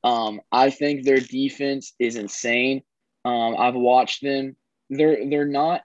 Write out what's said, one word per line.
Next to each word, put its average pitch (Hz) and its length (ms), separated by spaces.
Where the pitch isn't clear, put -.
Um, 113 380
I 131 180
think 143 340
their 135 160
defense 135 800
is 117 160
insane. 123 680
Um, 117 340
I've 123 180
watched 123 480
them. 135 320
They're, 139 400
they're 147 160
not 143 400